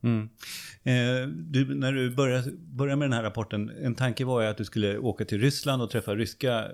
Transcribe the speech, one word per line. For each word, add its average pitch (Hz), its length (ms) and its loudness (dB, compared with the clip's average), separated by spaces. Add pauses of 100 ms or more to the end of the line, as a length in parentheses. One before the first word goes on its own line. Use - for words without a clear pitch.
Mm. 113 260 2 (540)
Eh, 127 440 2
du, 143 480 0
när 135 180 2
du 127 220 0
började, 127 360 2
började 139 480 -2
med 147 60 2
den 131 80 2
här 117 100 2
rapporten, 107 460 -2
en 120 260 -4
tanke 127 300 0
var 123 160 2
ju 110 60 2
att 107 100 -2
du 107 80 -4
skulle 104 320 0
åka 110 280 -2
till 104 160 -2
Ryssland 139 400 2
och 113 80 -2
träffa 104 260 -2
ryska 110 580 -2